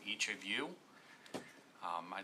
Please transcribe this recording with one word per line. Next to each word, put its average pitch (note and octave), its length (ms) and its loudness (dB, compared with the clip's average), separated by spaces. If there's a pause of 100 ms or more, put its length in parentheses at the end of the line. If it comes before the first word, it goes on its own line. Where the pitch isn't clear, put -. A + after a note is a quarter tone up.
each - 220 4
of G2 160 0
you. A#2+ 240 4 (1120)
Um, F2 320 2
I G2 100 0